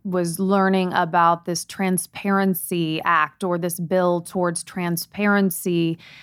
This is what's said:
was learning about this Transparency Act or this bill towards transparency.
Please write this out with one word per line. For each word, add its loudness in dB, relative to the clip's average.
was -2
learning 2
about 2
this -4
Transparency -2
Act 0
or 0
this -4
bill 0
towards -4
transparency. -2